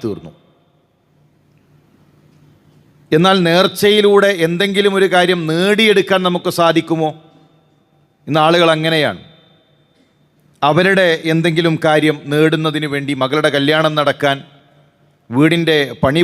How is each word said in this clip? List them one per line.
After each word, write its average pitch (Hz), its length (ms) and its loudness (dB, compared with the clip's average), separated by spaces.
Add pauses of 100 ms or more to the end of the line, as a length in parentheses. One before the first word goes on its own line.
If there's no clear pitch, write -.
തീർന്നു. 82 280 -10 (2750)
എന്നാൽ 185 260 4 (120)
നേർച്ചയിലൂടെ 202 840 2 (160)
എന്തെങ്കിലും 196 520 -2
ഒരു 190 160 2
കാര്യം 180 260 0 (100)
നേടിയെടുക്കാൻ 196 760 0
നമുക്ക് 175 300 -4
സാധിക്കുമോ? 165 520 0 (1160)
ഇന്ന് 151 180 0
ആളുകൾ 170 320 2
അങ്ങനെയാണ്. 156 440 -2 (1500)
അവരുടെ 185 360 2 (260)
എന്തെങ്കിലും 165 440 0 (100)
കാര്യം 151 320 0 (140)
നേടുന്നതിന് 156 600 -2
വേണ്ടി, 143 280 -6
മകളുടെ 131 320 0
കല്യാണം 151 460 0
നടക്കാൻ, 139 380 -2 (920)
വീടിൻ്റെ 160 480 0 (260)
പണി 147 200 2